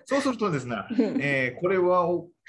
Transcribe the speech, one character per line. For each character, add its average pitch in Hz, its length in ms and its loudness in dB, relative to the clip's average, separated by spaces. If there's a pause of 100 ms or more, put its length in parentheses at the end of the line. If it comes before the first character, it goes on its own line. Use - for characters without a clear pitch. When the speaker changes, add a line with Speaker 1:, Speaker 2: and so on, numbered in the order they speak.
Speaker 1:
そ 277 120 0
う - 20 0
す 269 80 0
る 247 80 0
と 208 140 -2
で 147 100 -2
す 120 60 -8
ね、 120 100 -4 (140)
Speaker 2:
う 233 40 -6 (240)
ん。 - 40 -2
Speaker 1:
え 135 340 0
ー、 - 40 -16
「こ 175 80 0
れ 190 100 2
は 180 300 4
お-、 175 200 -4 (200)